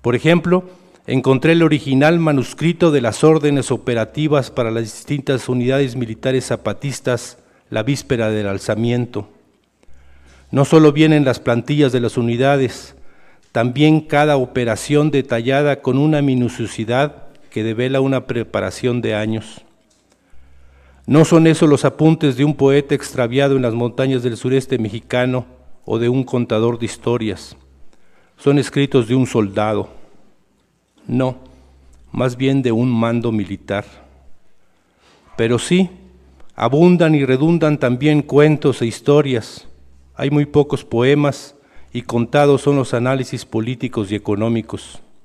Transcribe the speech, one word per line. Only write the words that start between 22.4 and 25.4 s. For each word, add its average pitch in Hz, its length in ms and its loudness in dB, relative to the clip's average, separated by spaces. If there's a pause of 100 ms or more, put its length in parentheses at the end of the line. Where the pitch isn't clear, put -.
un 151 100 -2
poeta 143 400 2
extraviado 135 640 0
en 131 40 0
las 120 120 -2
montañas 120 500 -2
del 117 140 -4
sureste 131 400 -2
mexicano 123 680 -4 (380)